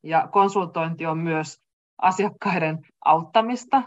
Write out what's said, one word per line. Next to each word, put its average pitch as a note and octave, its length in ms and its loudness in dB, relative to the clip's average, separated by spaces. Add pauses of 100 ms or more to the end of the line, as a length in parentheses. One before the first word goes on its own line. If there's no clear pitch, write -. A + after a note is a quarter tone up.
Ja D#3+ 300 0
konsultointi E3+ 720 0
on D#3+ 120 -4
myös D#3+ 420 -4 (420)
asiakkaiden F3+ 760 -2 (260)
auttamista, A3+ 840 2